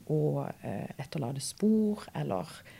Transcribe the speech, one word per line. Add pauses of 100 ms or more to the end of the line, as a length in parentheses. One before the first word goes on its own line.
å, (140)
eh, (120)
etterlate
spor, (100)
eller (340)